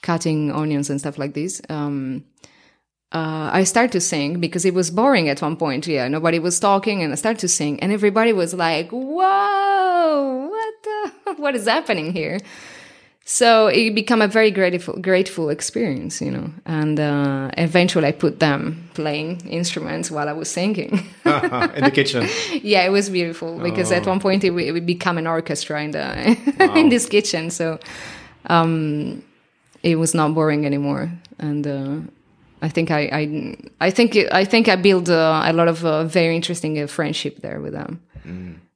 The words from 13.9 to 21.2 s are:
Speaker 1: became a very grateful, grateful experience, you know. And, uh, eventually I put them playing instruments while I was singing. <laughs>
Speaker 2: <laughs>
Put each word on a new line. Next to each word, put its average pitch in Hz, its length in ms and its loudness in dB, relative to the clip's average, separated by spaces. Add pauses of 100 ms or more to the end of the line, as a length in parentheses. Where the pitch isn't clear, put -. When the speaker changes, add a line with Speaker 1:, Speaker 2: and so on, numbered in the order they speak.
Speaker 1:
became 220 300 2
a 208 40 4
very 220 220 4
grateful, 180 500 0
grateful 185 500 0
experience, 151 680 -4
you 135 120 -4
know. 135 180 -6 (160)
And, 151 340 0
uh, 143 600 0
eventually 170 480 2
I 147 40 2
put 147 280 0
them 160 560 0
playing 156 520 -4
instruments 165 640 -6
while 147 180 -4
I 147 60 -4
was 160 160 -8
singing. 185 440 -2 (200)
<laughs> - 40 -20
Speaker 2:
<laughs> - 80 -10